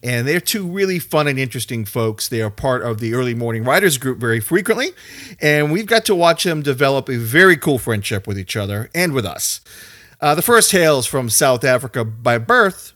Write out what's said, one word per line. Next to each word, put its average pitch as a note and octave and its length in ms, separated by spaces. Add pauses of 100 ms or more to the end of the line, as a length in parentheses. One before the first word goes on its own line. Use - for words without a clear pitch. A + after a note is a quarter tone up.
And A#2+ 260
they're E3+ 120
two F#3+ 260
really F#3 320
fun D3+ 280
and C3+ 120
interesting A#2 460
folks. A2 440
They A2+ 140
are G#2+ 80
part B2+ 320
of A2+ 180
the A2+ 140
Early B2 200
Morning A#2 300
Riders D#3 340
group B2+ 200
very A2+ 220
frequently. G#3+ 500 (500)
And D3+ 320
we've G#3 140
got A3+ 200
to G#3 80
watch E3+ 300
them D#3+ 160
develop C#3 480
a C3 80
very D3+ 400
cool C#3 220
friendship G#2 480
with G2+ 120
each F#2 180
other G2+ 380
and F3 200
with B2 100
us. - 360 (600)
Uh, D3+ 140
the E3 80
first A3+ 300
hails D#3 340
from B2+ 240
South C3 340
Africa B2+ 400
by A2+ 340
birth G3 580